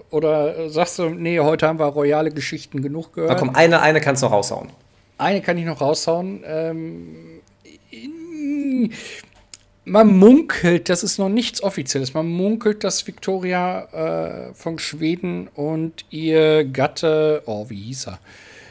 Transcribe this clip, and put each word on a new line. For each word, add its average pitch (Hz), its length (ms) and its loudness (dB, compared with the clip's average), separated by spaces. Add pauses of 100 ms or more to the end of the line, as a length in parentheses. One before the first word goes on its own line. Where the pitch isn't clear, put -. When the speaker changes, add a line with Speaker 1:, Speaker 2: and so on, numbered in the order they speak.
Speaker 1:
oder 156 640 0
sagst 170 260 -2
du, 170 120 0
nee, 170 300 -2
heute 156 280 2
haben 165 100 0
wir 156 80 0
royale 147 460 0
Geschichten 143 500 -8
genug 143 320 -8
gehört? 165 180 0
Speaker 2:
Na 131 60 2
komm, 131 140 0
eine, 165 300 6
eine 156 200 4
kannst 135 220 0
du - 20 2
noch 107 80 0
raushauen. - 360 -2 (500)
Speaker 1:
Eine 185 220 0
kann 175 180 0
ich 165 60 -4
noch 156 160 -6
raushauen. 170 680 -2
Ähm, 165 920 -8 (500)
in, 285 1000 -4 (920)
man 202 340 6
munkelt, 185 720 6
das 175 140 0
ist 196 160 -4
noch 190 100 0
nichts 233 320 -2
Offizielles, 139 540 -4
man 160 120 -2
munkelt, 208 560 0
dass 190 220 -2
Victoria, 180 1400 -4
äh, - 60 -18
von 165 240 -8
Schweden 175 760 -4
und 160 560 -4
ihr 156 560 4
Gatte, 151 800 0
oh, 107 240 -6
wie 101 140 -12
hieß 127 240 -12
er? - 120 -12 (520)